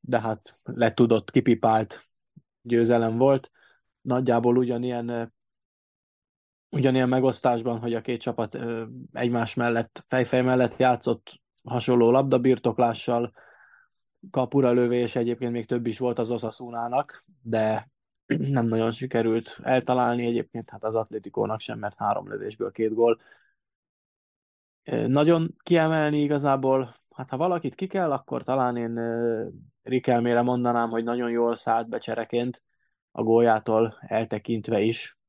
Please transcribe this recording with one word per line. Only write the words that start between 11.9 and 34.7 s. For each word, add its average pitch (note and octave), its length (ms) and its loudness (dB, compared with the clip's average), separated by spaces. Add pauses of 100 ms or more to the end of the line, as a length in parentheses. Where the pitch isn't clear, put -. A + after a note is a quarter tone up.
labdabirtoklással, B2 1200 2 (1000)
kapura C3 420 2
lövés, B2 440 0
egyébként A#2+ 360 -2
még A#2 140 -6
több A#2+ 200 -4
is A2 120 -4
volt B2 200 -2
az A#2 120 -2
Osasunának, A#2+ 960 -6 (180)
de A2 480 -2 (360)
<clears throat> - 0 -
nem C#3 400 0
nagyon A2+ 240 0
sikerült A#2 720 -2
eltalálni B2 640 0
egyébként, A#2 440 -4
hát - 140 -14
az A2 100 -2
Atlétikónak G#2+ 680 -4
sem, A2+ 180 -10
mert G#2 180 -8
három G2+ 320 -2
lövésből G2+ 420 -8
két A2 240 -2
gól. A#2 260 4 (1600)
Ö, A2+ 220 -2
nagyon D#3+ 560 2
kiemelni D#3+ 580 2
igazából, C3+ 720 0 (200)
hát - 160 -12
ha C3 60 -6
valakit E3+ 380 -2
ki F#3+ 120 -6
kell, F#3 260 -2
akkor B2 300 -6
talán B2 340 0
én, A#2 200 -6
ö, A#2 500 -2 (360)
Riquelmére A#2+ 600 2
mondanám, A#2+ 480 0
hogy A2+ 140 -2
nagyon A#2+ 260 -4
jól A#2 260 0
szállt A2+ 320 -2
be A#2 100 -6
csereként A#2 640 -6 (480)
a - 120 -6
góljától A2+ 800 4
eltekintve A2 800 -2